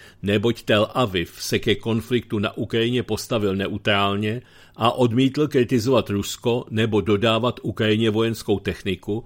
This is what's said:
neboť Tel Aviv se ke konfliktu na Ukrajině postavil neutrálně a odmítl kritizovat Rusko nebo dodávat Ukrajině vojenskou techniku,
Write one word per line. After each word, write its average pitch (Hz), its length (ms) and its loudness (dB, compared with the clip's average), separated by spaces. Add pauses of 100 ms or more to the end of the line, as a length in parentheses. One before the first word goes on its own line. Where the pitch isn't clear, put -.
(220)
neboť 104 420 0
Tel 110 300 4
Aviv 95 460 -2
se - 200 -2
ke 104 160 2
konfliktu 113 640 -2
na 104 180 -4
Ukrajině 117 460 -2
postavil 104 520 -2
neutrálně 101 880 0 (340)
a 113 160 2
odmítl 131 560 2
kritizovat 123 640 2
Rusko 117 600 -2
nebo 110 320 0
dodávat 110 600 0
Ukrajině 110 460 2
vojenskou 110 500 0
techniku, 101 680 -6